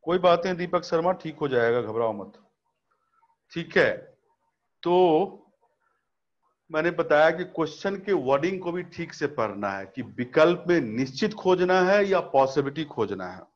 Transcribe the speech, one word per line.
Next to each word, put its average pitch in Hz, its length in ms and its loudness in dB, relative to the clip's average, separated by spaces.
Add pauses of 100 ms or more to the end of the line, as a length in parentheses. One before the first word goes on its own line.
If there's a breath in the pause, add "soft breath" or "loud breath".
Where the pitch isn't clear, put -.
कोई 175 120 0
बात 175 280 4
नहीं 185 100 -2
दीपक 175 280 -4
शर्मा, 170 280 0
ठीक 160 260 -8
हो 147 100 -4
जाएगा, 120 340 2
घबराओ 110 320 -2
मत। 98 200 -12 (1200)
ठीक 170 240 -4
है, 120 400 0 (680)
तो 175 80 0 (1800)
मैंने 160 200 0
बताया 156 400 4
कि 175 120 -6
question 165 520 -6
के 196 180 -4
wording 151 480 0
को 175 100 -6
भी 175 120 -8
ठीक 170 300 -12
से 147 140 -6
पढ़ना 104 420 -4
है 98 160 -8
कि - 160 -14
विकल्प 156 680 0
में 170 140 2
निश्चित 131 520 -4
खोजना 185 480 2
है 202 240 4
या 190 140 2
possibility 139 680 0
खोजना 101 400 -6
है। 92 160 -14 (140)